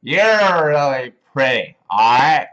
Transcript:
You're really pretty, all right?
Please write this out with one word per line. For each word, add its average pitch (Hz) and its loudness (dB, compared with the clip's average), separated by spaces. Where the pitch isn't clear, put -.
You're 190 0
really 139 -2
pretty, 127 -2
all 95 -4
right? 127 2